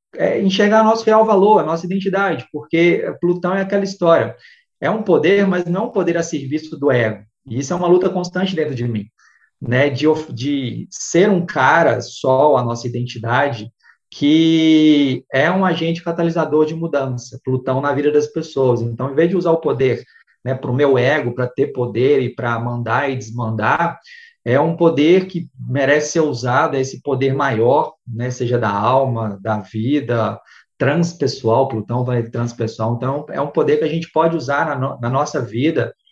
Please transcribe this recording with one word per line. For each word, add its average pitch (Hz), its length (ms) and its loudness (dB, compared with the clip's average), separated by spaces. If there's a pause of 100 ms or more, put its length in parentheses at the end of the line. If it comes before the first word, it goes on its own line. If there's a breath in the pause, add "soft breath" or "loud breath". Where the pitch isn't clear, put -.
(160)
é, - 260 0
enxergar 202 420 4
nosso 220 220 2
real 220 200 6
valor, 208 340 6
a 151 60 0
nossa 165 200 -4
identidade, 190 640 -2
porque 165 520 0 (160)
Plutão 175 360 0
é 196 60 -2
aquela 196 220 -2
história, 165 520 2 (440 soft breath)
é 147 100 -2
um 214 120 -2
poder, 190 460 4
mas 180 180 0
não 175 180 -2
é - 20 -4
um 254 60 -8
poder 170 260 0
a 165 60 -2
serviço 151 540 -8
do 139 140 0
ego, 110 320 0 (240)
e 113 100 -8
isso 143 160 -6
é - 20 -2
uma 180 120 -2
luta 180 220 4
constante 185 460 -4
dentro 147 200 -4
de 120 120 -4
mim, 104 200 -6 (520 soft breath)
né, 131 300 0
de 143 180 0
of-, 156 240 2
de 123 600 -6
ser - 380 2
um 175 160 0
cara, 139 560 2
Sol, 135 560 2
a 120 60 0
nossa 120 240 -4
identidade, 120 840 -4 (400 soft breath)
que 156 1200 4
é 143 200 2
um 190 140 0
agente 165 380 -2
catalisador 165 600 0
de 160 100 -4
mudança, 135 680 -6
Plutão 131 380 -2
na 143 120 -2
vida 147 180 0
das 151 160 2
pessoas. 131 540 0
Então, 120 300 -4
em 135 40 -10
vez 170 140 4
de 190 80 -2
usar 165 140 0
o 165 100 0
poder, 131 420 0 (400 soft breath)
né, 131 100 -4
pro 127 200 -4
meu 135 240 4
ego, 127 360 0
pra 127 140 -2
ter - 200 -2
poder 127 540 0
e 120 120 -4
pra 120 260 -4
mandar 120 500 -2
e 131 60 -4
desmandar, 110 840 -2 (440 loud breath)
é 123 160 2
um 165 160 0
poder 170 520 4
que - 220 -10 (100)
merece 139 540 0
ser 165 80 2
usado, 135 540 0
é 135 60 0
esse 131 200 -6
poder 135 320 0
maior, 135 600 2 (140)
né, 120 240 -6
seja 123 260 -2
da 107 140 -2
alma, 113 680 0
da 107 180 -4
vida, 113 800 -2 (380 soft breath)
transpessoal, 135 880 0
Plutão 117 380 -4
vai 120 180 -2
transpessoal, 117 720 -4
então 139 340 -4
é 139 120 -6
um 151 60 -4
poder 151 300 2
que 151 60 0
a 160 60 0
gente 165 220 -4
pode 165 240 2
usar 143 300 -2
na 147 100 -4
no-, 131 240 -4
na 120 100 -4
nossa 143 320 -2
vida, 120 520 -2 (180 soft breath)